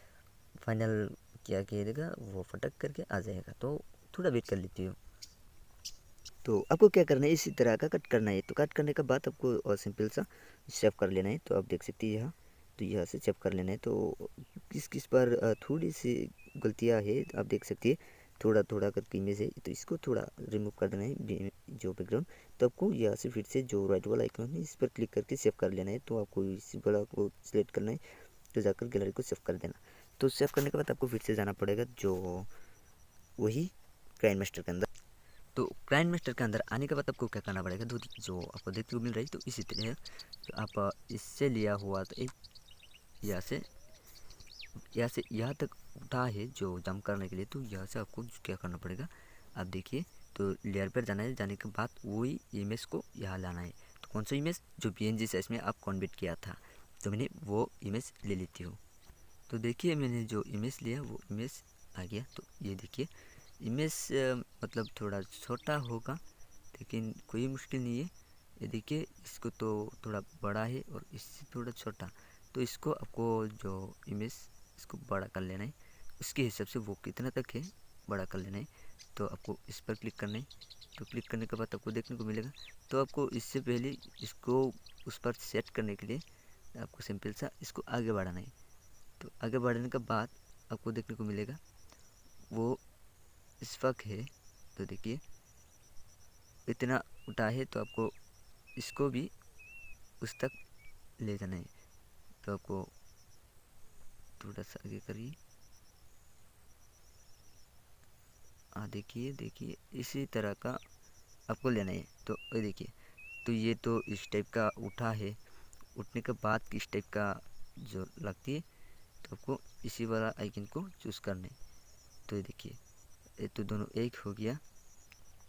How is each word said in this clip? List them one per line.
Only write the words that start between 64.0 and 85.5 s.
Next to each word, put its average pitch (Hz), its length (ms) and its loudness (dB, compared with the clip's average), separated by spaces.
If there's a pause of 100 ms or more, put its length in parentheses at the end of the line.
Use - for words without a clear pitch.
अ, 131 220 4 (300)
मतलब 113 240 -2 (120)
थोड़ा 101 220 0
छोटा - 540 -2
होगा 120 380 -4 (600)
लेकिन 113 400 -4 (140)
कोई 120 200 0
मुश्किल 131 340 -4
नहीं 120 180 0
है। 175 100 -4 (520)
ये - 60 -4
देखिए 151 320 -2
इसको - 500 -6
तो 107 420 0 (140)
थोड़ा 104 140 0
बड़ा 104 440 0
है 123 160 -2 (120)
और 117 200 -8
इससे - 420 -12
थोड़ा 120 180 -4
छोटा, - 380 -6 (440)
तो 131 60 0
इसको 151 320 0
आपको 113 540 2
जो 98 500 -6 (120)
इमेज 107 240 -2 (460)
इसको - 200 -10
बड़ा 98 280 -2
कर - 140 -6
लेना 95 240 -4
है, 143 100 -6 (460)
उसके - 220 0
हिसाब 107 240 0
से - 120 -6
वो 101 160 -4
कितना 120 360 -4
तक 127 140 -2 (100)
है 160 180 -6 (360)
बड़ा 98 160 0
कर 98 140 -4
लेना 95 200 -4
है। 147 80 -6 (500)
तो 98 100 0
आपको - 320 -6 (100)
इस - 120 -10
पर 110 140 -4
क्लिक 110 220 -6
करना 107 220 -4
है। 139 80 -6 (520)
तो 107 60 -8
क्लिक - 260 -6
करने 113 160 -2
के 107 100 -2
बाद 113 180 -2
आपको 110 160 -4
देखने 117 260 -4
को 113 80 -4
मिलेगा, 110 280 -2 (380)
तो 135 100 4
आपको 135 300 2
इससे 120 300 -2
पहले 123 360 0 (260)
इसको 123 500 4 (340)
उस 123 120 -6
पर 120 140 2
सेट - 360 -2